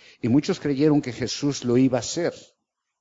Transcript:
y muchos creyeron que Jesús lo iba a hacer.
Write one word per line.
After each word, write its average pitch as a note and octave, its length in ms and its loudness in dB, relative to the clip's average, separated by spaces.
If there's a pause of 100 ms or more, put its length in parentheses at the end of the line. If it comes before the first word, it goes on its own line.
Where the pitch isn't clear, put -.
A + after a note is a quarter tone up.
(220)
y B2 60 -2
muchos D3+ 320 0
creyeron D3 420 2
que B2+ 100 -8
Jesús C3 520 -6
lo A#2+ 120 2
iba B2+ 220 4
a A#2 40 -8
hacer. E3 320 -4 (680)